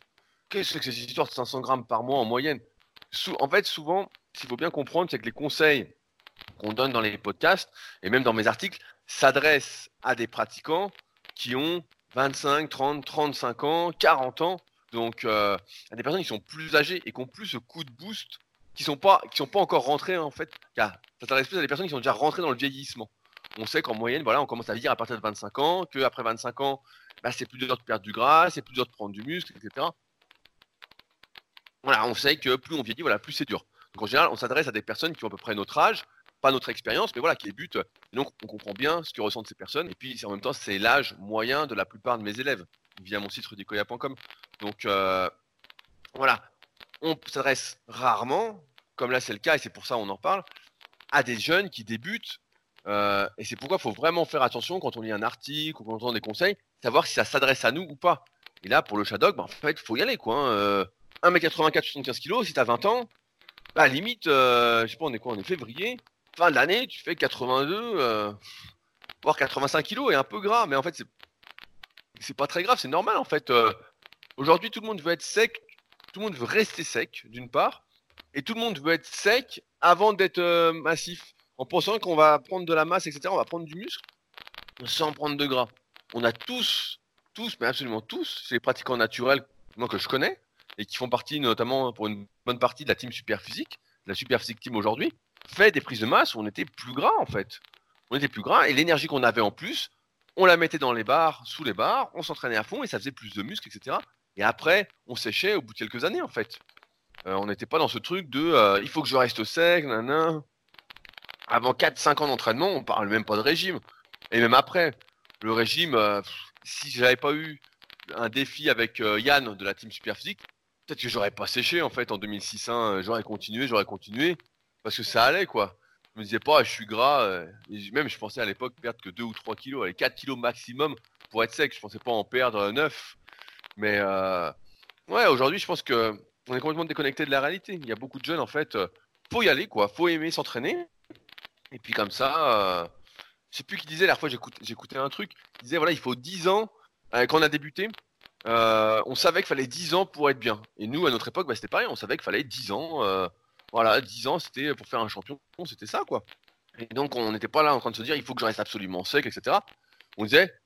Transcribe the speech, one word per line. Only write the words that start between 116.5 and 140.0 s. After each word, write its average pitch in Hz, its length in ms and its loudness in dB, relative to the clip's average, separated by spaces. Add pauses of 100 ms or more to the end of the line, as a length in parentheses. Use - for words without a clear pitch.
si - 280 -12
j'avais 123 260 4
pas 143 160 0
eu 151 260 -8 (560)
un 113 140 -4
défi 139 400 -4
avec, 117 320 0
euh, 107 180 2
Yann 127 360 2
de 95 100 -10
la 98 80 -2
team 110 180 -14
Superphysique, - 480 -10 (460)
peut-être 151 160 -10
que 123 80 -4
j'aurais 104 220 -2
pas 101 160 -8
séché, 165 340 0
en 139 80 0
fait, 120 220 -4
en 104 80 -4
deux 104 80 -8
mille 101 160 -8
six, - 260 -10
hein. 110 320 0
J'aurais 110 220 -2
continué, 110 440 -6
j'aurais 107 180 2
continué, 120 520 -4 (460)
parce 110 120 -6
que 123 60 -6
ça 113 220 2
allait, 165 240 4
quoi. 101 280 -2 (380)
Je 110 60 -16
me 110 40 -10
disais 104 160 -2
pas, « 143 240 6
Je 110 60 0
suis - 160 -10
gras, 123 360 2
euh. » 92 300 -2 (200)
Et 104 80 -12
j-, 101 140 -14
même, 143 140 0
je - 120 -8
pensais 110 220 -8
à 110 40 -2
l'époque 120 340 -6
perdre 117 220 -8
que 98 80 -14
deux 104 140 -10
ou 113 100 -10
trois 107 220 -10
kilos, 131 300 -8
allez, 92 100 -4
quatre 131 180 0
kilos 131 240 -8
maximum 120 580 -4 (360)
pour 113 120 2
être 113 100 -2
sec. 143 200 0
Je - 60 -18
pensais 104 200 -16
pas 123 120 -4
en 110 120 2
perdre, 123 360 0
euh, 101 120 2
neuf. - 460 -2 (580)
Mais, 104 220 0
euh, 95 540 0 (560)
ouais, 220 180 4
aujourd'hui, 143 320 4
je 185 80 -6
pense 175 160 -4
que 113 320 2 (340)
on 127 80 -6
est 127 40 -2
complètement 156 260 -4
déconnecté 147 400 -4
de 139 60 -4
la 139 100 2
réalité. 185 320 -4
Il 151 140 -12
y 113 40 -4
a 107 40 -2
beaucoup 131 240 -14
de - 60 -16
jeunes, 160 140 -4
en 117 80 -2
fait, 151 280 -4
euh, 95 120 0 (460)
faut 233 80 0
y 196 80 6
aller, 147 160 4
quoi. 101 220 2
Faut 170 200 0